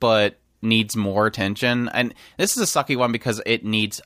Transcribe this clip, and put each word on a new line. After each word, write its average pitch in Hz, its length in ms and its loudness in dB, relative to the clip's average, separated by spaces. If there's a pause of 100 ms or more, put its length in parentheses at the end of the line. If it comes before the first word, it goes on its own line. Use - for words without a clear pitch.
but 110 360 4 (240)
needs 113 360 0
more 101 280 2
attention. 117 680 -2
And 117 200 -2 (220)
this 190 220 -2
is 240 60 0
a - 20 0 (140)
sucky 135 180 0
one 123 160 2
because 113 320 -2
it 113 180 0
needs 107 420 -2